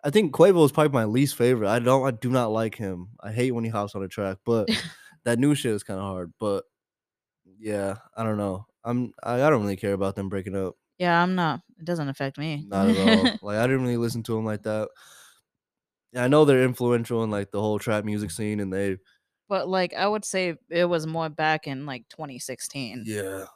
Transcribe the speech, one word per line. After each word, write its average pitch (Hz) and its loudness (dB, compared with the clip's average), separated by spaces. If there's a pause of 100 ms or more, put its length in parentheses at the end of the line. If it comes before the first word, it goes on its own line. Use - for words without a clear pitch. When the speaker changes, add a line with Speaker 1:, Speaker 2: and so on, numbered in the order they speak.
Speaker 1:
I 147 0
think 190 4
Quavo 170 8
is 135 4
probably 151 4
my 113 2
least 131 2
favorite. 120 2
I 117 4
don't, 127 4
I 131 0
do 120 -4
not 127 2
like 110 -2
him. 92 -8 (100)
I 107 -12
hate 123 0
when 117 -4
he 113 -4
hops 104 -4
on 98 -6
a 92 -6
track, 95 -6
but 113 2
Speaker 2:
<laughs> - -6 (260)
Speaker 1:
that 117 0
new 147 4
shit 127 -2
is 101 -4
kinda 95 -8
hard, 92 -6
but 101 -2 (920)
yeah, 101 -4 (200)
I 113 -4
don't 107 -2
know. 101 -6 (160)
I'm, 120 -4 (100)
I, 123 0
I 151 4
don't 123 4
really 98 -2
care 101 -2
about 95 -2
them 98 -6
breaking 95 -6
up. 95 -4 (240)
Speaker 2:
Yeah, 175 2
I'm 185 0
not, 170 -2 (180)
it 156 -16
doesn't 160 -4
affect 135 -6
me. 147 -6
Speaker 1:
Not 101 2
at 110 4
all. 127 4
Speaker 2:
<laughs> - -14
Speaker 1:
Like, 104 -4
I 117 2
didn't 131 2
really 120 0
listen 117 -2
to 113 -2
him 110 -2
like 107 -4
that. 107 -4 (1300)
I 123 0
know 151 6
they're 131 6
influential 120 0
in, 110 -2
like, 101 -4
the 104 -2
whole 107 0
trap 107 -2
music 104 -4
scene, 107 -4
and 95 -6
they 98 -2 (500)
Speaker 2:
But, 190 -4
like, 185 -2
I 185 -2
would 208 -4
say 180 -4 (120)
it 175 2
was 165 0
more 160 -4
back 156 -2
in, 139 -8
like, 127 -12
twenty 147 -14
sixteen. 123 -10
Speaker 1:
Yeah. 95 -6 (100)